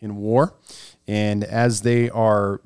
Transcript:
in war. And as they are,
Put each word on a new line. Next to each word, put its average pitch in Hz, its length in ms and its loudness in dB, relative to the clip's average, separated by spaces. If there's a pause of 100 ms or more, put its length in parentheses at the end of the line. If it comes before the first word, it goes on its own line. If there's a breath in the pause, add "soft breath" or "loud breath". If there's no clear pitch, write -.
in 107 160 -10
war. 117 380 0 (540 loud breath)
And 104 340 -2
as 113 400 0
they 120 280 2
are, 104 560 0